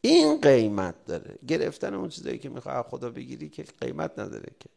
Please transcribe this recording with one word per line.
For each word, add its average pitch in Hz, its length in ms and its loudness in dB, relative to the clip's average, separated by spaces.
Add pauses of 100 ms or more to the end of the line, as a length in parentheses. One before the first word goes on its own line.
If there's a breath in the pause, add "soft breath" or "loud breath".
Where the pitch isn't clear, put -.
این 302 400 6
قیمت 107 640 4
داره. - 400 -10
گرفتن 196 480 -4
اون 190 140 -6
چیزایی 151 300 -10
که 143 100 -14
می‌خوای 131 260 -10
از 123 140 -4
خدا 123 220 -10
بگیری 127 380 -14
که 147 140 -16 (180)
قیمت 135 380 -8
نداره 98 420 -12
که. - 160 -20